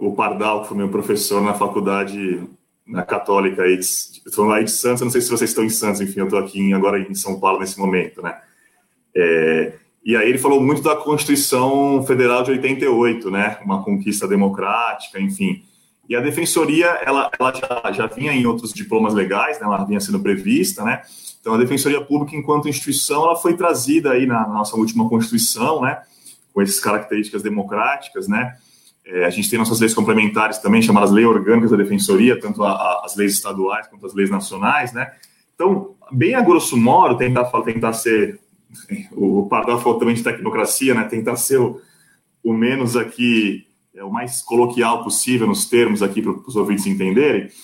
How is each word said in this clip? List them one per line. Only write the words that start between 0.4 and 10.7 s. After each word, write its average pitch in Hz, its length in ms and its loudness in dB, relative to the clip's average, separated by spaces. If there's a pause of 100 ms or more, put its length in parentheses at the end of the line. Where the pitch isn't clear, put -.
que - 60 -14
foi 104 60 -8
meu 98 140 -2
professor - 540 -2
na 104 100 0
faculdade, 98 880 -2 (460)
na 92 160 -8
Católica 98 580 0
aí 92 160 4
de, 92 80 -6 (400)
eu - 60 -14
tô 107 200 2
aí 107 120 2
de 110 80 -4
Santos, 123 300 0
eu 123 40 -2
não 120 60 -2
sei 123 100 2
se - 80 -2
vocês 113 220 0
estão 110 120 0
em 113 60 0
Santos, 101 320 -2
enfim, 98 200 -6
eu 95 60 -2
tô 101 100 0
aqui 98 220 -4
em, 98 140 2
agora 98 260 2
em 98 140 -8
São 98 260 -6
Paulo 95 200 0
nesse 95 180 -8
momento, 92 460 -2
né. 85 120 -8 (800)
É, 80 580 2 (300)
e 113 140 0
aí 107 100 2
ele 127 120 2
falou 139 200 4
muito 139 220 2